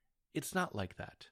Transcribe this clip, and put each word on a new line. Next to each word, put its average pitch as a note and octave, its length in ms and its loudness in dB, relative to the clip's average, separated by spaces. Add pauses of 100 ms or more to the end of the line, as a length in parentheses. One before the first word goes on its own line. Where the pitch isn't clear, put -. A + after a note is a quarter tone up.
(340)
it's - 200 0
not F3+ 220 2
like F#2+ 220 0
that. - 340 -10